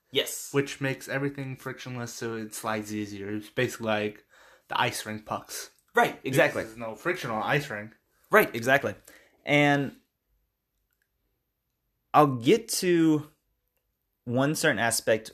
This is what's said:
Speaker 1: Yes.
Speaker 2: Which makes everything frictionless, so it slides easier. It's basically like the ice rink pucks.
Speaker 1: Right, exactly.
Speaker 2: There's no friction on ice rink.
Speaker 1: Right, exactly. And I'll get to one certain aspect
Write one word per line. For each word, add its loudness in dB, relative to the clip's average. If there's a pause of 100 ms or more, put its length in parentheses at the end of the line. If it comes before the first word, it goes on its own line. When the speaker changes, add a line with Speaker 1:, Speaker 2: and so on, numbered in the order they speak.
(140)
Speaker 1:
Yes. -4
Speaker 2:
Which -2
makes -4
everything -6
frictionless, -10
so -6
it -10
slides -6
easier. -6
It's -8
basically -4
like -2 (420)
the -4
ice -2
rink -10
pucks. -8 (260)
Speaker 1:
Right, 2
exactly. 2
Speaker 2:
There's -12
no -10
friction -6
on -4
ice 0
rink. -10 (380)
Speaker 1:
Right, 4
exactly. 2 (520)
And 2 (2250)
I'll 6
get 4 (120)
to 4 (1000)
one 0
certain 0
aspect 0